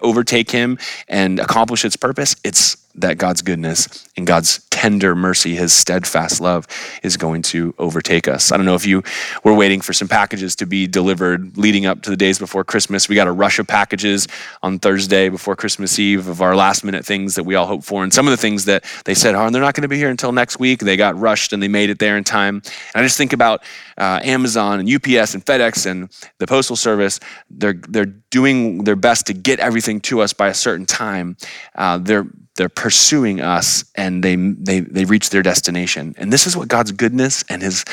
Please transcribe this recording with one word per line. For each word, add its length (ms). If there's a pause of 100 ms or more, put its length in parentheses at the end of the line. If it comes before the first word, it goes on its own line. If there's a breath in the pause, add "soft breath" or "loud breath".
overtake 480
him 260 (300 loud breath)
and 320
accomplish 460
its 100
purpose? 480
It's 340 (200)
that 200
God's 240
goodness 640 (100)
and 100
God's 440
tender 460
mercy, 380
his 200
steadfast 640
love, 260 (380 loud breath)
is 140
going 240
to 360
overtake 520
us. 240
I 40
don't 80
know 100
if 100
you 180 (400 loud breath)
were 100
waiting 280
for 100
some 160
packages 500
to 80
be 220
delivered 720
leading 280
up 180
to 60
the 60
days 240
before 240
Christmas. 460
We 60
got 120
a 60
rush 260
of 80
packages 640 (340 loud breath)
on 160
Thursday 480
before 300
Christmas 420
Eve 300
of 120
our 140
last 300
minute 200
things 300
that 80
we 120
all 100
hope 180
for. 180
And 120
some 140
of 40
the 60
things 260
that 220 (180 loud breath)
they 100
said, 220
"Oh, 100
and 80
they're 80
not 120
gonna 160
be 80
here 120
until 220
next 260
week," 220
they 160
got 240
rushed 320
and 100
they 60
made 220
it 100
there 160
in 80
time. 380 (320 loud breath)
And 80
I 20
just 140
think 160
about, 280 (360 loud breath)
uh, 260
Amazon 560
and 80
U 140
P 160
S 160
and 120
FedEx 400
and 240 (280 loud breath)
the 100
Postal 300
Service. 420 (300 loud breath)
They're, 300 (100)
they're 160
doing 800
their 100
best 320
to 60
get 260
everything 420
to 200
us 100
by 160
a 60
certain 320
time. 500 (400 loud breath)
Uh, 220
they're, 300 (280)
they're 140
pursuing 720
us 420 (120)
and 280
they, 120
they, 440
they 240
reach 260
their 120
destination. 760
And 140
this 160
is 80
what 140
God's 240
goodness 560
and 120
his 320